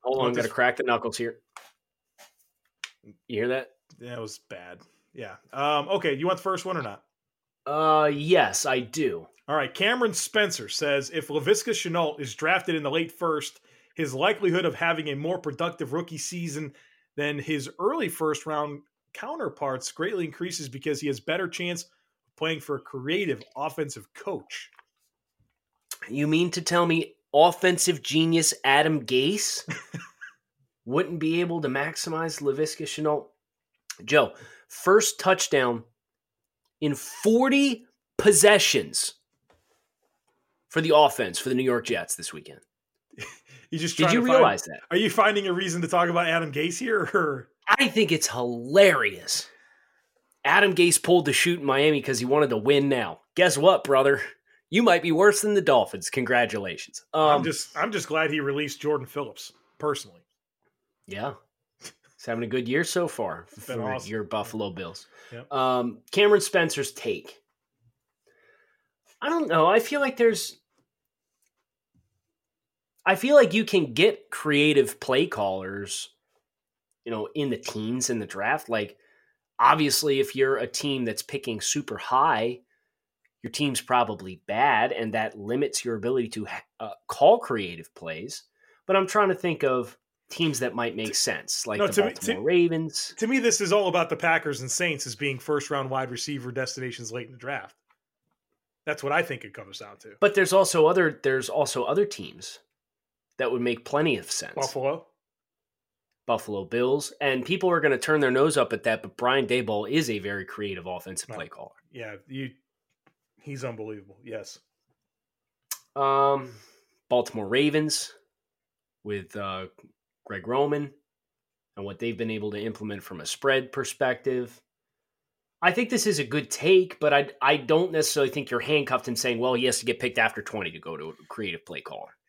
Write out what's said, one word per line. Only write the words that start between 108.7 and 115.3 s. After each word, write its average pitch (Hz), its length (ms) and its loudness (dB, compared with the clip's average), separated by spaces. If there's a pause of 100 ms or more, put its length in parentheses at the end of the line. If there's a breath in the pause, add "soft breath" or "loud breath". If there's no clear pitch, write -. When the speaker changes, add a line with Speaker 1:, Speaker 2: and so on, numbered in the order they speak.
Speaker 1:
at 110 120 -6
that, 110 180 0
but 98 140 -16
Brian 127 300 2
Daboll 107 440 -2
is 143 200 0
a 107 100 -4
very 98 240 -8
creative 95 420 -10
offensive 92 420 -10
Speaker 2:
No. 117 60 -14
Speaker 1:
play 82 140 -12
caller. - 220 -18 (200)
Speaker 2:
Yeah, 107 260 -16 (120)
you 135 220 -10 (920)
he's 135 220 -14
unbelievable, 107 600 -12
yes. 113 340 -14 (1400)